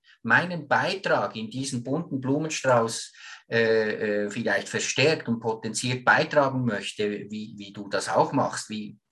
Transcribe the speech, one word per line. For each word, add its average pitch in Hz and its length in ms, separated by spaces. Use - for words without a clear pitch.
meinen 147 440
Beitrag 139 720
in 110 140
diesen 127 340
bunten 135 360
Blumenstrauß, 127 920
äh, 110 800
äh, 104 40
vielleicht 104 380
verstärkt 143 600
und 117 120
potenziert 117 640
beitragen 131 600
möchte, 104 440
wie, 107 260
wie 101 160
du 104 160
das 98 200
auch 131 240
machst, - 360
wie, 107 300